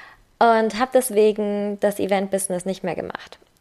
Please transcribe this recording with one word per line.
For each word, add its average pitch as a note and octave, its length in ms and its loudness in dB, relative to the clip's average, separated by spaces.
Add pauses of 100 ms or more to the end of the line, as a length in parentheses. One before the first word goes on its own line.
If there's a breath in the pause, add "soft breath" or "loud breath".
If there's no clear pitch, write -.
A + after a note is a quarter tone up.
(380 loud breath)
und A3 400 4
habe B3+ 160 -2
deswegen G#3 840 2
das G3+ 180 0
Event-Business G3 680 -2
nicht F#3+ 200 -6
mehr E3+ 100 -4
gemacht. - 460 -12 (200)